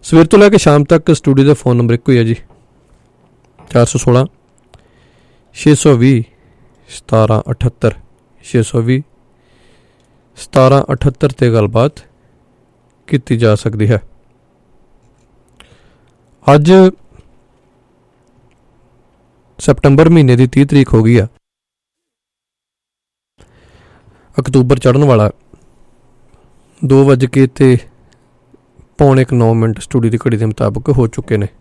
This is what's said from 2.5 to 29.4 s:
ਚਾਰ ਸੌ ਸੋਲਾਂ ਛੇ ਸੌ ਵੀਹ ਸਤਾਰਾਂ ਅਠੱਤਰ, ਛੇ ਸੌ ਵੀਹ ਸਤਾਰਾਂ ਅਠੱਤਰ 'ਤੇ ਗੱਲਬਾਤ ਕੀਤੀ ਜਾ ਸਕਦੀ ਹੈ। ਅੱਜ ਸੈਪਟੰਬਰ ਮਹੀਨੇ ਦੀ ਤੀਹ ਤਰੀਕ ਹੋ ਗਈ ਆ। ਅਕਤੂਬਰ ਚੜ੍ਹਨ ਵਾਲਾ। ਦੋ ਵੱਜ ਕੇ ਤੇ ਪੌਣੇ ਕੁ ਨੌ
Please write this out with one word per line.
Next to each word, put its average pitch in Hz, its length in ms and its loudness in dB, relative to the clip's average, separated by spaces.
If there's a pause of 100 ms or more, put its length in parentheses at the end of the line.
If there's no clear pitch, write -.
ਚਾਰ 117 160 0
ਸੌ - 120 -6
ਸੋਲਾਂ 127 280 0 (1300)
ਛੇ 151 200 0
ਸੌ 143 220 2
ਵੀਹ 120 260 2 (640)
ਸਤਾਰਾਂ 110 640 -2
ਅਠੱਤਰ, - 440 -6 (480)
ਛੇ 120 200 -4
ਸੌ 120 180 -6
ਵੀਹ 127 220 -4 (1300)
ਸਤਾਰਾਂ 135 560 0
ਅਠੱਤਰ 135 360 -4
'ਤੇ 123 240 -2
ਗੱਲਬਾਤ 113 400 -2 (1120)
ਕੀਤੀ 127 300 -4
ਜਾ 113 180 0
ਸਕਦੀ 107 340 -4
ਹੈ। 107 140 -2 (2500)
ਅੱਜ 151 180 2 (2750)
ਸੈਪਟੰਬਰ 147 500 0
ਮਹੀਨੇ 143 280 4
ਦੀ 127 100 2
ਤੀਹ 139 200 0
ਤਰੀਕ 139 280 0
ਹੋ 113 80 2
ਗਈ 117 160 2
ਆ। 107 100 -2 (3000)
ਅਕਤੂਬਰ 127 400 -2
ਚੜ੍ਹਨ 135 260 -2
ਵਾਲਾ। 110 260 0 (1500)
ਦੋ 135 200 2
ਵੱਜ 131 220 2
ਕੇ 131 200 0
ਤੇ 127 320 0 (1200)
ਪੌਣੇ 135 260 2
ਕੁ 123 120 -4
ਨੌ 113 180 0